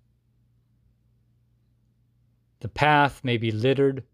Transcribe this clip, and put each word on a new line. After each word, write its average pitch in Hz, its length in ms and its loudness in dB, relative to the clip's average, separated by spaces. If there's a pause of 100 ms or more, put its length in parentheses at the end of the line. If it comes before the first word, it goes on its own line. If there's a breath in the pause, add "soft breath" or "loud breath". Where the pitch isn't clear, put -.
(2500)
The 113 100 -12
path 143 540 0
may 120 140 -2
be 110 140 -2
littered 131 520 0 (100)